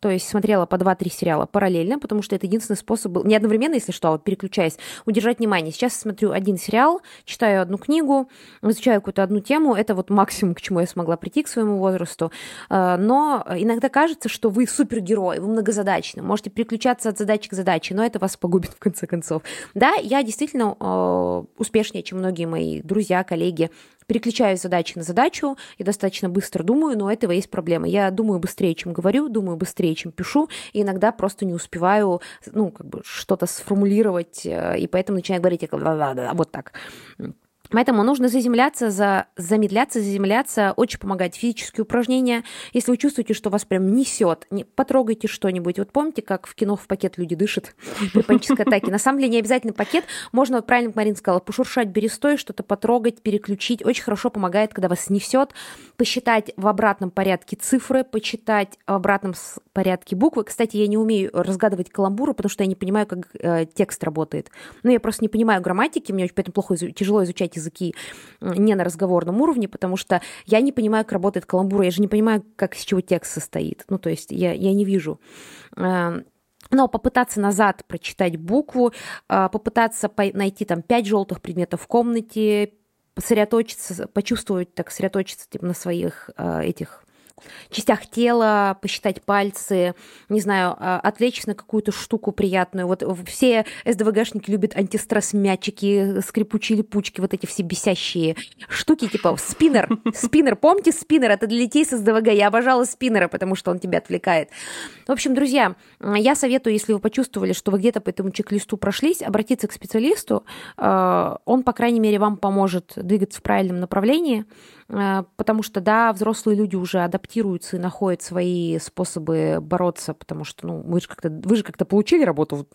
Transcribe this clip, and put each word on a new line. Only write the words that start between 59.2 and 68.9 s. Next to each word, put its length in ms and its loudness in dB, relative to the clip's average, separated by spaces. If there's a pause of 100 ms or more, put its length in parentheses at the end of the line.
с-, 260 -16 (120)
порядке 460 -2
буквы. 260 2
Кстати, 320 -2
я 120 2
не 100 2
умею 360 2
разгадывать 560 0
каламбуры, 440 0
потому 160 -2
что 140 -4
я 40 0
не 80 -2
понимаю, 320 -2
как, 280 -10
э, 380 0
текст 300 -2
работает. 480 -4 (320)
Ну, 80 4
я 80 6
просто 240 -4
не 60 2
понимаю 320 2
грамматики, 500 -2
мне 140 0
очень 100 -6
поэтому 180 -4
плохо 200 0
изу-, 180 -4
тяжело 320 2
изучать 380 -4
языки, 340 -6 (460)
м, 120 -4
не 220 4
на 80 0
разговорном 580 0